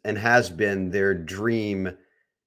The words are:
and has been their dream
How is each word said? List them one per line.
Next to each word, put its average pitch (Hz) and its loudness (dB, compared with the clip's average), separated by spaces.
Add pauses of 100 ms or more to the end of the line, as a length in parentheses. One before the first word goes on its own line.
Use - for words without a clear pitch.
and 104 -4
has 117 4
been 95 0
their 98 2
dream 95 -4 (520)